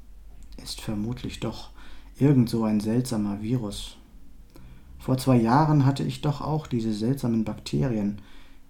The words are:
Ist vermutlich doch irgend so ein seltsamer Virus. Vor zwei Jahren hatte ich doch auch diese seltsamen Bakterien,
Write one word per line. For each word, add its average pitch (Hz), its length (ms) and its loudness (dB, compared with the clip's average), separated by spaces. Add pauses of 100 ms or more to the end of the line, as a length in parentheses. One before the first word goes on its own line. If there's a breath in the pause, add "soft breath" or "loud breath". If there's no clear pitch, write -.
(600)
Ist - 200 -12
vermutlich 117 580 -6
doch - 320 -8 (480 loud breath)
irgend 131 300 6
so 113 160 0
ein 107 160 2
seltsamer 107 640 0
Virus. 107 540 -4 (1000 loud breath)
Vor 131 200 0
zwei 131 180 6
Jahren 139 480 6
hatte 135 180 4
ich - 200 -4
doch 143 180 -2
auch 151 260 -4
diese 113 260 0
seltsamen 113 520 0
Bakterien, 107 760 -2 (500 loud breath)